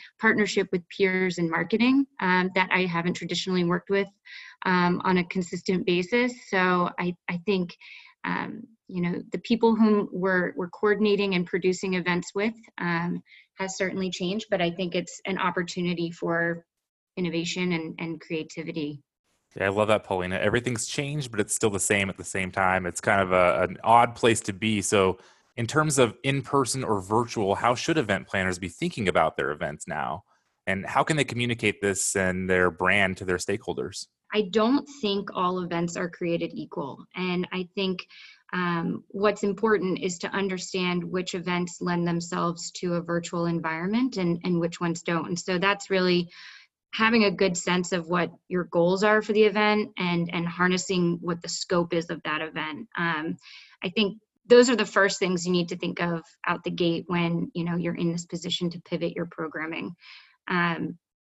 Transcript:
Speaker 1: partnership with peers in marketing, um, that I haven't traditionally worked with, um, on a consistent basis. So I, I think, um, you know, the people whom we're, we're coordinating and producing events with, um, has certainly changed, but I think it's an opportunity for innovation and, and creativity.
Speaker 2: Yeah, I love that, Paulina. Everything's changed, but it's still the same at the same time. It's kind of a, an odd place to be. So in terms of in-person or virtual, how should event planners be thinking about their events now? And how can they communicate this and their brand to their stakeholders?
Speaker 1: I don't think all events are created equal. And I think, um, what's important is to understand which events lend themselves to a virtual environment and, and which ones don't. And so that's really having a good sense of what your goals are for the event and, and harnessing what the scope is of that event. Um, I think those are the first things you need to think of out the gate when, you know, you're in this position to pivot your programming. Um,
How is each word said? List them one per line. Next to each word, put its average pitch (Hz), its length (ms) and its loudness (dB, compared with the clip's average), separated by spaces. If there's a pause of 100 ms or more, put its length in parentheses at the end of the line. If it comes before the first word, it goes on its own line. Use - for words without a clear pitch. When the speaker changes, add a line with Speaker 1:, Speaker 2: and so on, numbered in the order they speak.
(180)
Speaker 1:
partnership 208 540 2
with 180 160 -4
peers 185 480 0
in 170 140 0
marketing, 226 560 2 (140)
um, 185 340 2
that 185 180 2
I 185 140 2
haven't 170 280 -2
traditionally 180 500 -2
worked 175 260 -2
with, 196 180 0 (560)
um, 180 400 4
on 185 140 4
a 175 60 2
consistent 180 600 -2
basis. 208 480 2 (160)
So 185 400 2 (100)
I, 180 160 -2 (140)
I 175 160 -4
think, 185 320 0 (480)
um, - 380 -6 (240)
you 180 160 -4
know, 175 180 -2 (120)
the 180 80 -4
people 226 340 2
whom 208 360 4
we're, 180 460 0
we're 175 140 -6
coordinating 202 640 2
and 180 100 2
producing 185 500 0
events 175 400 -2
with, 220 200 -2 (260)
um, 175 420 -2 (340)
has 190 200 -6
certainly 185 320 -2
changed, 185 420 -4
but 180 120 0
I 170 80 2
think 175 240 -4
it's 175 320 -4
an 190 100 -2
opportunity 175 760 -2
for 170 520 -2 (540)
innovation 175 540 -2
and, 165 260 -4
and 165 220 -8
creativity. 156 800 -8 (520)
Speaker 2:
Yeah, 95 120 -2
I - 20 2
love 104 200 2
that, 104 160 2
Paulina. 92 320 -2
Everything's 117 500 0
changed, 143 460 -6
but 104 80 -4
it's - 140 -2
still 120 140 2
the 98 120 -2
same 101 280 2
at 90 80 -6
the 90 80 -12
same 92 280 -6
time. 92 340 2
It's 87 140 -6
kind 101 200 2
of 92 120 2
a, 90 320 6
an 90 180 -2
odd 117 320 6
place 113 280 4
to 104 100 -6
be. 107 280 -2
So 95 380 2 (380)
in 117 100 -4
terms 151 320 0
of 113 240 4
in-person 135 640 0
or 101 160 0
virtual, 104 560 0
how 117 180 4
should 165 240 0
event 101 300 0
planners 92 320 -2
be 92 80 -6
thinking 135 400 -4
about 82 280 2
their 69 140 -2
events 76 380 -8
now? 73 340 -6 (460)
And 95 180 -2
how - 160 2
can 160 140 0
they 143 80 2
communicate 117 560 -2
this 98 340 0
and 92 340 0
their 90 220 4
brand 92 460 2
to - 80 -10
their 90 140 0
stakeholders? 107 680 -6 (260)
Speaker 1:
I 214 100 0 (100)
don't 226 360 2 (140)
think 202 320 -2
all 185 300 -2
events 170 320 -4
are 180 120 -4
created 170 460 -4
equal. 156 500 -10 (120)
And 180 360 -2
I 185 220 -6
think, 190 320 -4 (480)
um, 175 540 -2
what's 202 340 0
important 196 560 0
is 180 220 -4
to 185 80 -6
understand 180 760 -2
which 175 300 -6
events 175 480 -4
lend 175 260 0
themselves 170 680 -4
to 175 180 -4
a 170 80 -2
virtual 170 420 -2
environment 170 720 -2
and, 170 260 0
and 180 160 0
which 170 220 -2
ones 170 220 -4
don't. 170 240 -2
And 175 120 -6
so 185 200 -2
that's 202 320 2
really 180 400 2 (640)
having 226 300 6
a 202 60 6
good 180 280 0
sense 180 340 0
of 170 160 -2
what 170 220 0 (180)
your 180 160 -2
goals 180 400 2
are 214 160 6
for 214 140 -2
the 214 80 6
event 214 560 4
and, 170 340 0
and 170 160 -2
harnessing 180 720 0
what 175 220 -4
the 180 60 -12
scope 175 440 0
is 165 160 -2
of 160 160 -8
that 156 160 -4
event. 156 560 -8
Um, 170 400 -2 (480)
I 180 60 -4
think 202 280 0 (280)
those 240 240 10
are 233 60 4
the 208 100 2
first 196 320 2
things 180 260 0
you 180 80 0
need 175 160 2
to 180 80 -6
think 175 240 -6
of 170 220 -2 (240)
out 170 180 -2
the 185 60 -4
gate 170 360 0
when, 170 460 0
you 170 120 -4
know, 170 120 -2
you're 170 200 -2
in 170 140 0
this 170 140 -4
position 175 460 -4
to 170 100 -12
pivot 170 340 -4
your 170 120 -6
programming. 165 680 -8 (560)
Um, 175 460 0 (400)